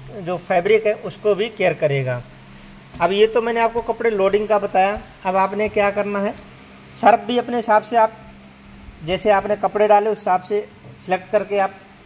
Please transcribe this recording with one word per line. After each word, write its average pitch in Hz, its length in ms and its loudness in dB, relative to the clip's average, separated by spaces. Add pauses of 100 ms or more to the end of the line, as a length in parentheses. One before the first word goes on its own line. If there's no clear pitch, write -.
(220)
जो 175 140 -4
फैब्रिक 196 500 2
है 208 80 2
उसको 208 400 -2
भी 214 140 -2
केयर 185 260 0
करेगा। 135 480 -2 (760)
अब 175 120 2
ये 208 140 4
तो 226 160 0
मैंने 233 180 -2
आपको 226 200 0
कपड़े 226 300 -2
लोडिंग 202 380 0
का 208 100 2
बताया। 196 440 0 (240)
अब 185 100 0
आपने 202 320 0
क्या 202 220 0
करना 202 280 -4
है, - 400 -8 (340)
सर्फ - 280 4
भी 247 180 -4
अपने 240 180 -4
हिसाब 214 260 2
से 233 140 -4
आप, 220 160 4 (920)
जैसे 185 260 0
आपने 202 260 2
कपड़े 202 320 0
डाले 208 220 4
उस 202 80 -4
हिसाब 185 220 0
से 208 280 -4 (380)
सिलेक्ट 185 240 -4
करके 202 280 -2
आप 196 160 -2 (320)